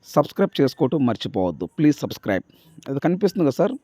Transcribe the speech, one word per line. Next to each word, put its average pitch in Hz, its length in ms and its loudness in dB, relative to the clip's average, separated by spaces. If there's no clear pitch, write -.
సబ్స్క్రైబ్ - 580 0
చేసుకోవటం 139 440 0
మర్చిపోవద్దు. 95 600 -2
ప్లీజ్ 151 300 2
సబ్స్క్రైబ్. - 480 -4
అది 139 100 -4
కనిపిస్తుంది 185 440 0
కదా 139 80 4
సార్ 190 200 0